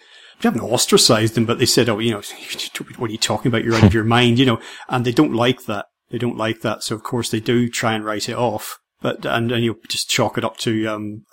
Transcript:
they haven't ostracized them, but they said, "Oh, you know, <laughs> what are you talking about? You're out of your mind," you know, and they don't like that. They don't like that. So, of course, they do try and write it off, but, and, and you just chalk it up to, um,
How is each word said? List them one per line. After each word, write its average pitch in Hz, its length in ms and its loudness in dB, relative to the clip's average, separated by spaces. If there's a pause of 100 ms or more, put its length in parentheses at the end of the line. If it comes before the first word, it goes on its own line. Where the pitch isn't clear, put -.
(400)
they 233 80 2
haven't 214 140 0
ostracized 110 760 4
them, 117 100 2
but 117 140 0
they 127 60 2
said, 120 240 4
"Oh, 104 100 0
you 113 120 0
know, 101 100 -4 (360)
<laughs> - 400 -12
what 117 120 -4
are 107 40 -8
you 113 40 -6
talking - 320 0
about? 113 160 2
You're 113 100 2
out 107 80 4
of 98 100 8
your 110 120 2
mind," 120 340 4
you 135 60 6
know, 117 140 2 (280)
and 123 160 -2
they 123 80 -2
don't 139 220 4
like 123 320 0
that. 101 220 -6 (240)
They 120 60 -6
don't 120 200 -4
like 110 240 -4
that. - 220 -4
So, 117 120 -6
of 113 80 -10
course, 120 260 -4
they 110 120 -4
do 120 280 2
try 117 240 -2
and 107 120 -4
write 107 240 -6
it 113 80 -6
off, 113 400 -4 (240)
but, 127 240 -4
and, 117 260 0
and 117 140 0
you 110 140 -4 (100)
just - 200 -6
chalk - 280 0
it 113 80 -2
up - 140 -6
to, 110 280 -2
um, 107 460 -8